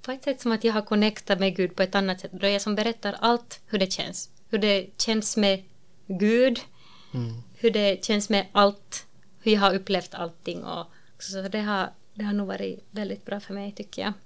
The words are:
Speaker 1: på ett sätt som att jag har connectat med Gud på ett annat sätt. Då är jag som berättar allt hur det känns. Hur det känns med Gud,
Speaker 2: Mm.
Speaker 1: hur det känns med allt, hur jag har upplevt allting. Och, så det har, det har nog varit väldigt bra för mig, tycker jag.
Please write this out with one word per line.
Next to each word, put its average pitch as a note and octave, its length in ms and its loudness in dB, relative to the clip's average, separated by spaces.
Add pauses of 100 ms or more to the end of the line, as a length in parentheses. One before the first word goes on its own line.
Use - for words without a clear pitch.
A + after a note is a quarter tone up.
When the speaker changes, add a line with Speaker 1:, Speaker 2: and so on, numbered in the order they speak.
Speaker 1:
på B3+ 100 -8
ett C4+ 120 -10
sätt C4+ 160 -2
som A#3 120 0
att A3 120 -2
jag A3+ 80 4
har G#3+ 100 0
connectat G#3 580 2
med F#3+ 160 0
Gud F3+ 200 -2
på G3 60 2
ett F#3 120 -2
annat F#3+ 260 0
sätt. F3 120 -10
Då F#3 140 -2
är G3 40 4
jag G3+ 120 0
som G#3+ 120 0
berättar G#3+ 460 -2
allt A#3+ 460 2
hur G#3 120 -2
det F#3+ 140 2
känns. - 380 -8 (200)
Hur A3 80 0
det G3 280 2 (120)
känns A3 380 0
med G3 260 2 (440)
Gud, A3+ 540 4 (540)
Speaker 2:
Mm. A#2+ 180 -4 (220)
Speaker 1:
hur A#3 160 2
det G3+ 340 2
känns G#3 260 0
med G3 220 2
allt, - 540 2 (340)
hur A3 120 4
jag G#3 80 4
har F#3+ 140 4
upplevt F#3+ 400 -2
allting. E3+ 500 -8
Och, E3+ 220 -8 (320)
så F#3+ 240 -8
det G3 180 -4
har, G#3 300 -2 (240)
det G#3 100 -8
har G#3 80 -2
nog G#3 140 0
varit F#3+ 440 -8
väldigt G3+ 340 -8
bra G3+ 160 -8
för G3 140 -12
mig, G3+ 180 -8
tycker - 300 -10
jag. G#3 100 -4 (140)